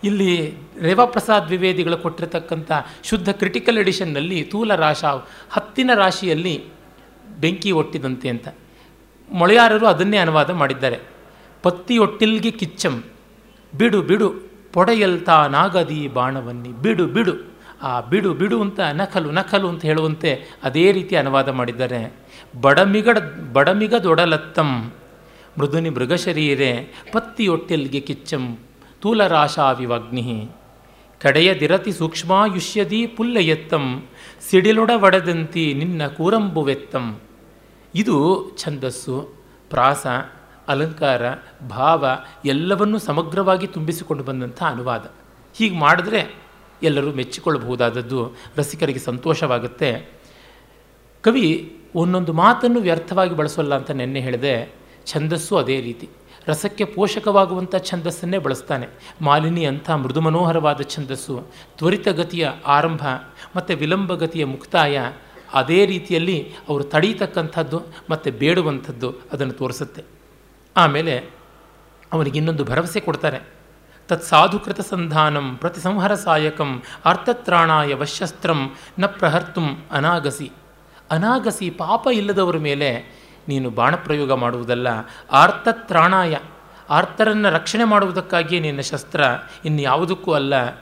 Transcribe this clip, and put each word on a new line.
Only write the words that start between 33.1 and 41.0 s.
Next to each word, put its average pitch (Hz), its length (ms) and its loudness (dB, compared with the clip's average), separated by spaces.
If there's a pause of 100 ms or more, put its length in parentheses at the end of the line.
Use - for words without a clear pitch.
ಸಿಡಿಲೊಡವಡದಂತಿ 185 1200 4
ನಿನ್ನ 156 320 -2
ಕೂರಂಬುವೆತ್ತಂ. 151 1120 -2 (720)
ಇದು 165 640 2
ಛಂದಸ್ಸು, 131 760 -8 (360)
ಪ್ರಾಸ, 139 360 2 (600)
ಅಲಂಕಾರ, 147 540 0 (460)